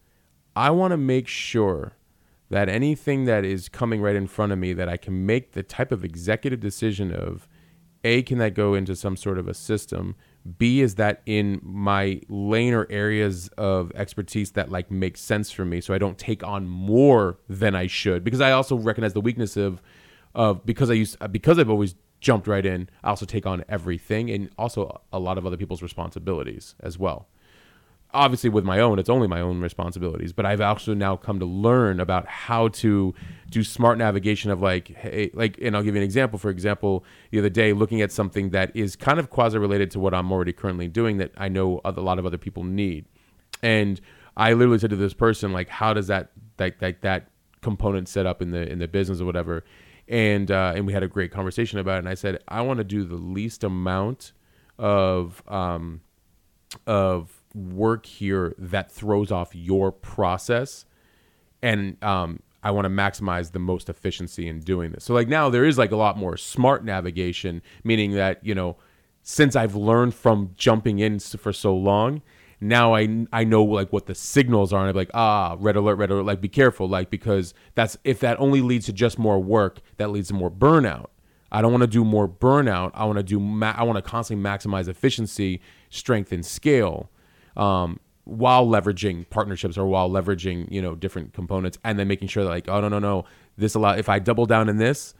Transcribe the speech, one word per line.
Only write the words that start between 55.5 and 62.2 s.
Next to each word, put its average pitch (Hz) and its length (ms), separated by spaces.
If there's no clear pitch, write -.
of 95 540
work 104 520
here 95 520
that 92 340
throws 104 400
off 87 220
your 95 380
process. 110 920
And, 101 420
um, 90 360